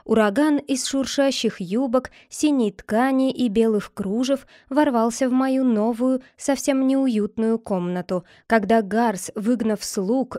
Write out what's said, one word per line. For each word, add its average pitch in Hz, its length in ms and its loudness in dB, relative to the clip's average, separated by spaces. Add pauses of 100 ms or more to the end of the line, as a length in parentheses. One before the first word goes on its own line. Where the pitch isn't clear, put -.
(100)
Ураган 220 480 2
из - 300 -4
шуршащих 269 760 0
юбок, 240 480 -2 (200)
синей 269 420 0
ткани 262 600 0
и 247 160 -2
белых 214 460 0
кружев 240 540 -2 (200)
ворвался 247 600 0
в - 20 -2
мою 262 320 2
новую, 240 600 0 (120)
совсем 269 520 0
неуютную 226 720 0
комнату, 180 640 -4 (220)
когда 226 340 2
Гарс, 208 540 -2
выгнав 214 480 -2
слуг, 220 560 -2